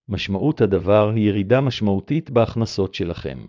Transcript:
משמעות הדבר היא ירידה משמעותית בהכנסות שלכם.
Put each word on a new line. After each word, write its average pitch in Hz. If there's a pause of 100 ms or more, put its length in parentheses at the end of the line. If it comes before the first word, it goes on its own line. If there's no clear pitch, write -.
משמעות 98
הדבר 101
היא 107
ירידה 104
משמעותית 123
בהכנסות 113
שלכם. 76